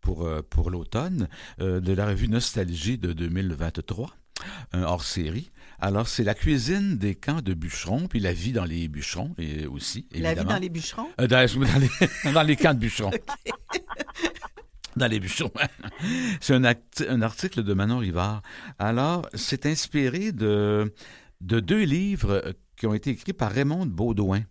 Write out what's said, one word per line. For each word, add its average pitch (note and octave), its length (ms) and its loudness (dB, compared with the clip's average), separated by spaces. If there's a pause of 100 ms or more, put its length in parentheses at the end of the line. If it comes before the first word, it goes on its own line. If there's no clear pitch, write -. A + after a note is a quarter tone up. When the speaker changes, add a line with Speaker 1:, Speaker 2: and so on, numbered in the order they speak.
Speaker 1:
pour, E2+ 240 0
euh, D#2+ 240 -2
pour E2+ 220 2
l'automne, A2 580 -2 (320)
euh, F#2 200 0
de F2+ 140 0
la G2 120 2
revue G#2 220 2
Nostalgie G#2 680 0
de F2 160 -2
deux E2+ 160 -2
mille F#2 260 0
vingt-trois, E2 600 -6 (580)
un F2+ 120 0
hors-série. F2 640 -2 (300)
Alors, G2 260 2
c'est - 160 -2
la G#2 120 2
cuisine D#3+ 600 2
des G2 200 0
camps D3+ 260 -2
de F#2+ 120 0
bûcherons, F2 520 -2
puis A#2 140 -2
la F#2 120 0
vie F2 200 -2
dans A2 120 0
les E2+ 220 -2
bûcherons, D#2 500 -6
et D2+ 300 -6
aussi, - 460 -8
Speaker 2:
La - 80 -6
vie D#3+ 60 0
Speaker 1:
évidemment. E3 260 0
Speaker 2:
dans G3+ 80 2
les F#3 80 -4
bûcherons ? E3+ 400 -6 (120)
Speaker 1:
Euh, B2+ 60 2
dans, B2+ 180 6
dans C3 360 4
les, - 520 2
<laughs> - 0 -
dans D#3 120 6
les D3+ 120 4
camps D#3 180 6
de B2 40 0
bûcherons. G#2+ 380 0
Speaker 2:
<laughs> - 40 -2 (540)
Ok. F4 80 -4 (1120)
Speaker 1:
Dans B2+ 140 2
les A2 120 0
bûcherons. G2 300 -4 (460)
<laughs> A3+ 440 -2
C'est - 140 4
un B2+ 100 6
act-, - 440 2
un A#2+ 140 2
article A2+ 420 -2
de G2+ 100 0
Manon G#2+ 240 2
Rivard. G2 440 0 (360)
Alors, C3+ 540 0
c'est - 320 -4
inspiré D3+ 680 0
de, G#2 600 2 (480)
de G#2 200 2
deux F#3 240 4
livres, D#3 600 2
euh, F#2+ 80 -6 (240)
qui - 100 -2
ont G#2+ 60 2
été G#2+ 160 0
écrits C#3 240 -4
par A2 200 0
Raymonde C#3+ 380 2
Beaudoin. G2+ 600 2